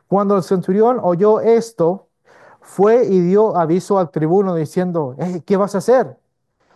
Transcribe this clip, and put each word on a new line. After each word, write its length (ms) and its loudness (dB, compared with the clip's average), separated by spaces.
Cuando 300 0
el 60 -2
centurión 600 0
oyó 380 0
esto, 680 -2
fue 440 2
y 160 0
dio 360 2
aviso 420 0
al 120 -4
tribuno 440 0
diciendo, 640 -4
"Eh, 260 -6
¿qué 120 0
vas 180 -2
a 40 -2
hacer? 380 0